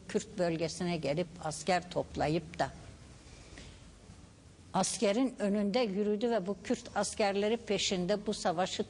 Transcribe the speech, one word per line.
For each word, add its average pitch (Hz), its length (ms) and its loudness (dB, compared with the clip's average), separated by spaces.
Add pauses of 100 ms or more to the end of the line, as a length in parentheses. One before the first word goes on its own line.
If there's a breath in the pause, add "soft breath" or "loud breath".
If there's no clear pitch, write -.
Kürt - 300 -2
bölgesine 170 580 0
gelip 160 320 0 (160)
asker 170 460 0
toplayıp 151 680 -2
da 135 120 0 (2000 loud breath)
askerin 202 640 2
önünde 202 420 2
yürüdü 208 500 2
ve 202 160 2
bu 196 180 0
Kürt - 320 -2
askerleri 208 600 2
peşinde 202 680 0
bu 214 80 0
savaşı 180 560 0